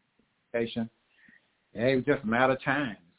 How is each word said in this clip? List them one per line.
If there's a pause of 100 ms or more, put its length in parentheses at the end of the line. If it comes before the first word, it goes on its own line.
(500)
station, (840)
yeah,
it
was
just
a
matter
of
time. (220)